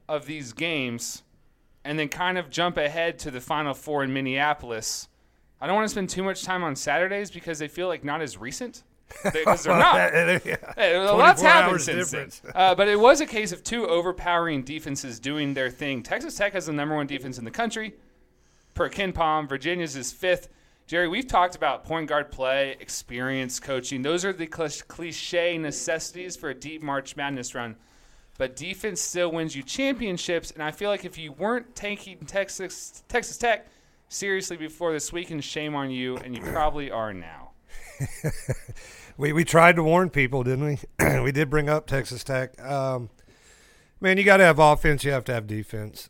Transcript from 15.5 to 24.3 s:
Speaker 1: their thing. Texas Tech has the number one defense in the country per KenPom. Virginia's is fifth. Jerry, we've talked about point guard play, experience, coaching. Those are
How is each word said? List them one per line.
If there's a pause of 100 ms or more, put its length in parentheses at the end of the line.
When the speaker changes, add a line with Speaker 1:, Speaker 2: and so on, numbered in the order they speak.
Speaker 1:
their
thing.
Texas
Tech
has
the
number
one
defense
in
the
country (840)
per
KenPom.
Virginia's
is
fifth. (380)
Jerry,
we've
talked
about
point
guard
play,
experience,
coaching.
Those
are